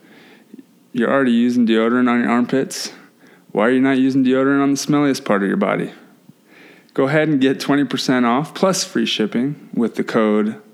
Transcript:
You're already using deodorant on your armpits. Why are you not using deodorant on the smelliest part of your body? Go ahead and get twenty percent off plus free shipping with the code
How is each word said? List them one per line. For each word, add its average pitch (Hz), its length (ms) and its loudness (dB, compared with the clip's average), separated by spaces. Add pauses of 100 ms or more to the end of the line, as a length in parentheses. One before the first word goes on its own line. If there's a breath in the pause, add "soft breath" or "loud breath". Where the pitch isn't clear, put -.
(920 loud breath)
You're 117 180 -2
already 135 220 2
using 120 340 2
deodorant 117 440 2
on 120 100 0
your 120 100 -2
armpits. 120 640 -2 (600 loud breath)
Why 107 140 2
are 127 40 2
you 131 80 2
not 135 180 2
using 131 280 2
deodorant 135 360 2
on 139 100 0
the 139 60 0
smelliest 143 460 0
part 101 200 0
of 98 40 -2
your 98 100 0
body? - 360 -2 (1000 soft breath)
Go 135 140 0
ahead 156 220 0
and 147 100 2
get 131 220 2
twenty 143 240 0
percent 127 400 -2
off 127 280 0
plus 190 300 0
free 117 220 -4
shipping 120 680 -4
with 117 220 -2
the - 80 -4
code 107 580 0 (120)